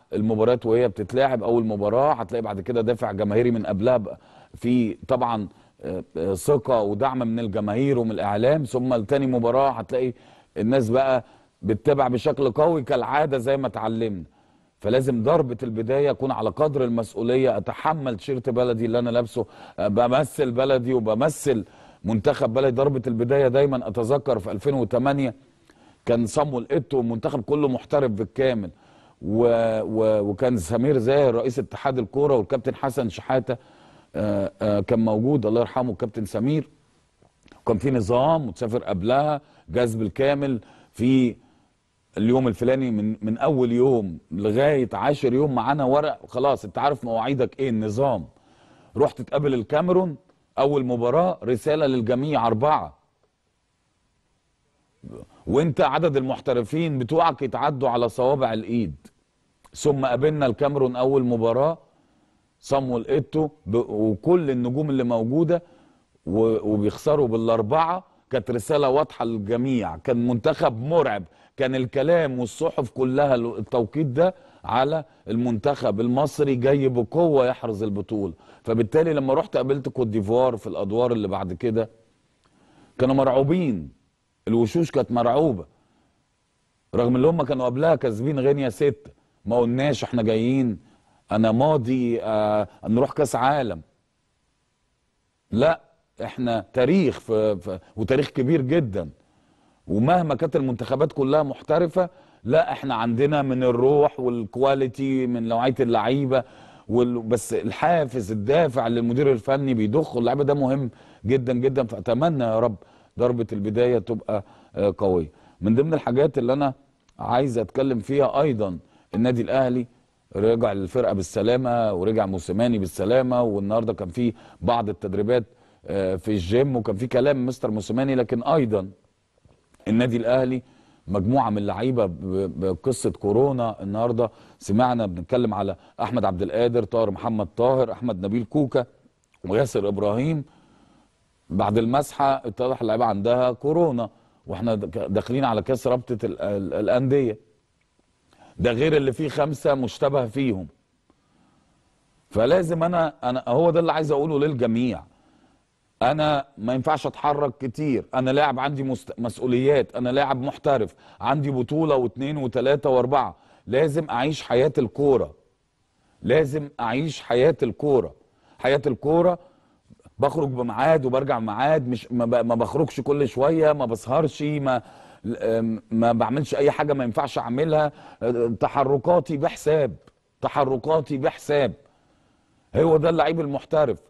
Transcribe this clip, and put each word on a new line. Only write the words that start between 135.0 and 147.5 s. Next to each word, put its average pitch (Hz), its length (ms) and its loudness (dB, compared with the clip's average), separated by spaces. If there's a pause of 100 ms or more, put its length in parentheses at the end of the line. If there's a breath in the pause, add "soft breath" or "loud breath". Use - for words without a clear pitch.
بنتكلم 98 480 -2
على 98 220 -4 (240 soft breath)
أحمد 110 240 -2
عبد 95 180 -2
القادر، 117 420 0
طاهر 113 260 0
محمد 107 360 -4 (100)
طاهر، 127 360 2
أحمد 101 340 -6
نبيل 113 180 -2
كوكا، 135 420 0 (640)
وياسر 107 400 0
إبراهيم. 113 560 -2 (1080 soft breath)
بعد 104 280 0
المسحة 135 640 0
اتضح 123 360 -4
اللعيبة 113 240 0
عندها 117 480 2
كورونا، 139 580 0 (360 soft breath)
واحنا 113 280 -2
د-، 98 380 -4
داخلين 120 320 0
على 110 180 0
كأس 131 240 -2
رابطة 123 400 0
ال-، 98 160 -8
ال-، 98 320 -2
الأندية. 123 640 2 (1200 soft breath)